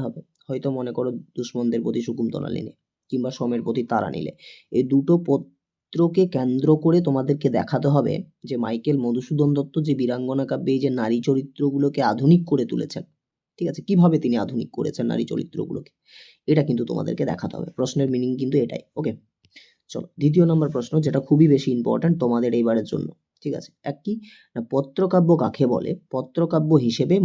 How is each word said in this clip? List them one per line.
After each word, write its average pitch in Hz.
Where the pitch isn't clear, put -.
হবে। 117
হয়তো 131
মনে 123
করো 127
দুষ্মনদের 120
প্রতি 117
শকুন্তলা 113
নিলে -
কিংবা 127
সোমের 120
প্রতি 117
তারা 104
নিলে, 78
এই 131
দুটো 143
পত্রকে -
কেন্দ্র 131
করে 165
তোমাদেরকে 139
দেখাতে 123
হবে 113
যে 131
মাইকেল 117
মধুসূদন 143
দত্ত 139
যে 147
বীরাঙ্গনা 127
কাব্যে 131
এই 131
যে 139
নারী 113
চরিত্রগুলোকে 139
আধুনিক 139
করে 135
তুলেছেন, -
ঠিক 175
আছে, 151
কিভাবে 175
তিনি 120
আধুনিক 123
করেছেন 117
নারী 117
চরিত্রগুলোকে, -
এটা 156
কিন্তু 120
তোমাদেরকে 113
দেখাতে -
হবে। -
প্রশ্নের 131
মিনিং 123
কিন্তু 135
এটাই। 120
ওকে, 160
চলো -
দ্বিতীয় 156
নম্বর 156
প্রশ্ন, 120
যেটা 139
খুবই 151
বেশি 131
ইম্পর্ট্যান্ট 120
তোমাদের 120
এইবারের 113
জন্য, 107
ঠিক 139
আছে। -
এক 143
কি 202
না, 120
পত্রকাব্য 180
কাকে 113
বলে? -
পত্রকাব্য 156
হিসেবে 127